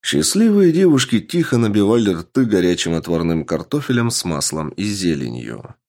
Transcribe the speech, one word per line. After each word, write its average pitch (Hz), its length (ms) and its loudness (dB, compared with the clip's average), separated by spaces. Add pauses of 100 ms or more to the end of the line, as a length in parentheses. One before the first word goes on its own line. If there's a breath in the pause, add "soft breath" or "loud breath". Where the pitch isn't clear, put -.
Счастливые 196 640 2
девушки 151 500 2
тихо 156 360 -2
набивали 107 560 2
рты 87 320 -2
горячим 87 480 0
отварным 82 520 -2
картофелем 120 680 -2
с - 140 -6
маслом 76 440 -4
и - 140 -8
зеленью. 67 920 -6 (120)